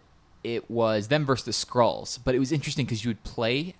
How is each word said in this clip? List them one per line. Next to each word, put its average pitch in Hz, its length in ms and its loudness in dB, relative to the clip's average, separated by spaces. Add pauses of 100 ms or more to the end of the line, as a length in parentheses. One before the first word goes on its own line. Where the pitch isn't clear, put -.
(460)
it 117 260 -4
was 110 380 2
them 147 160 2
versus 131 180 0
the 120 80 -6
Skrulls. - 720 0
But 131 120 2
it 127 40 4
was 135 140 2
interesting 143 320 0
'cause 110 180 -4
you 120 60 0
would 107 140 -6
play 135 560 -2